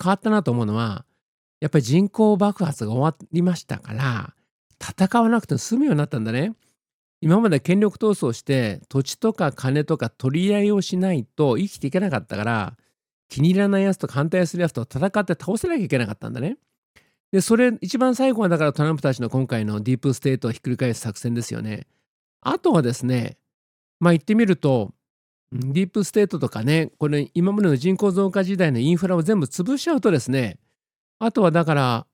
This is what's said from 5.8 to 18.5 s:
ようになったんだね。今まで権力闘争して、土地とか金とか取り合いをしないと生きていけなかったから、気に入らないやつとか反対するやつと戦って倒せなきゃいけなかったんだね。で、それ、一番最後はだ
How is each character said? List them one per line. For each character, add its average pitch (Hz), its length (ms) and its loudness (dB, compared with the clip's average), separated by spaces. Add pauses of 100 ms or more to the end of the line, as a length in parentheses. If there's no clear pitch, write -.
よ 269 60 2
う - 20 2
に 147 60 2
な 143 60 0
っ - 20 -4
た 127 120 -6
ん 110 40 -4
だ 110 80 -4
ね。 156 220 -2 (680)
今 170 180 4
ま 226 100 4
で 143 100 2
権 185 200 2
力 208 200 0
闘 214 200 0 (100)
争 113 40 -2
し - 80 -14
て、 117 480 -2
土 135 140 0
地 - 140 -10
と 220 140 0
か 165 200 -2
金 139 320 -2
と 147 160 -4
か 113 100 -4
取 156 380 -2
り 208 80 2
合 208 60 2
い 208 100 2
を 202 100 2
し 185 160 -4
な 185 160 0
い 127 100 -2
と 131 360 0
生 202 160 -4
き - 20 -18
て 139 100 -6
い 135 40 -8
け 196 80 0
な 196 100 -2
か 135 80 -2
っ - 80 -8
た - 100 -10
か 104 80 -4
ら、 107 340 -2 (500)
気 - 140 -6
に 170 100 4
入 185 80 2
ら 202 80 2
な 196 120 2
い 190 40 2
や 196 100 2
つ - 40 -6
と 147 100 -6
か - 60 -16
反 147 160 -2
対 180 180 0
す 175 100 -10
る 175 60 -2
や 160 60 0
つ - 40 -10
と 123 80 -6
戦 135 240 -4
っ 202 180 0
て 175 100 -4
倒 185 220 -4
せ 359 120 -4
な 339 100 -2
き 226 40 -2
ゃ - 20 -2
い - 40 -2
け 135 120 0
な 117 80 -2
か 104 60 -8
っ - 40 -12
た 113 120 -12
ん 117 40 -8
だ 123 60 -8
ね。 196 180 -6 (720)
で、 190 100 2
そ 226 140 2
れ、 240 260 4
一 226 180 -4
番 254 160 2
最 262 160 2
後 226 100 -2
は 185 80 2
だ 165 80 2